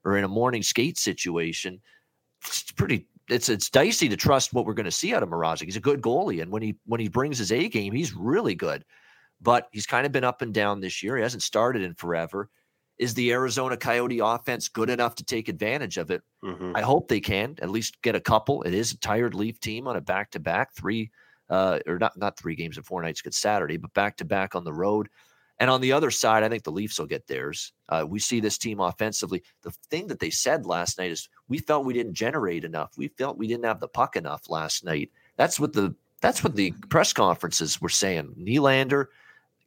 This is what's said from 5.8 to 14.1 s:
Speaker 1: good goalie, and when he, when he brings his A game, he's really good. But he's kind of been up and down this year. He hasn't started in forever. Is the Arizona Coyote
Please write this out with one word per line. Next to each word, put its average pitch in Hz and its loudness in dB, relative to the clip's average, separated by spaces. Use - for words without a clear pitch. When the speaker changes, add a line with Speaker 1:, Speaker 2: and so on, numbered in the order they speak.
Speaker 1:
good 143 2
goalie, 117 0
and 82 -6
when 107 -4
he, 107 -4
when 113 -2
he 110 -2
brings 127 0
his 101 -2
A 156 2
game, 101 -2
he's 143 -2
really 139 2
good. 80 -4
But 120 4
he's 104 -8
kind 131 2
of 143 -4
been 127 2
up 123 0
and 117 -4
down 104 2
this 92 -6
year. 113 -2
He 120 2
hasn't 113 -2
started 113 2
in 90 -4
forever. 85 -4
Is 120 -2
the 120 2
Arizona 127 0
Coyote 120 2